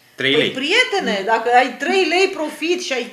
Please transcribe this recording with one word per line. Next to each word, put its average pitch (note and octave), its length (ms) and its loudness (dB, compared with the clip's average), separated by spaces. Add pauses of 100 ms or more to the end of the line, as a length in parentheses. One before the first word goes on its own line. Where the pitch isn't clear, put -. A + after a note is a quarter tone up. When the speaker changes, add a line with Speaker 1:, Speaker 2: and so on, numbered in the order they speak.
(140)
Speaker 1:
Trei C3 180 -2
Speaker 2:
Păi, D3 80 2
Speaker 1:
lei. A2+ 100 0
Speaker 2:
prietene, D4+ 760 0
dacă A#3 300 0
ai B3+ 220 2
trei F#4 260 0
lei F4 300 2
profit D#4 480 -4
și - 100 -6
ai B3 200 -4